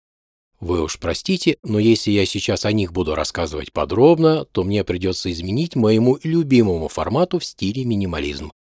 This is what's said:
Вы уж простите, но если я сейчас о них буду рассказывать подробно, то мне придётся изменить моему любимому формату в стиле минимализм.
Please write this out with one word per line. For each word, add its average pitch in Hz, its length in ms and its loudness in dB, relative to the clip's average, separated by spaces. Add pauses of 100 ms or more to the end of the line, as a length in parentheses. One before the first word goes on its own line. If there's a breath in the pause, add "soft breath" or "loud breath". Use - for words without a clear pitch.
(600)
Вы 85 220 -2
уж - 160 -6
простите, 156 640 -2
но 107 160 -2
если 110 320 4
я 101 160 2
сейчас - 400 -4
о 104 60 0
них 98 200 0
буду 85 220 -2
рассказывать 76 580 -6
подробно, 156 720 4
то - 180 -4
мне 98 220 0
придётся 90 480 -4
изменить 98 420 -4
моему 117 480 4
любимому 123 640 2
формату 120 500 -2
в - 80 -6
стиле 120 400 -4
минимализм. 78 640 -4 (260)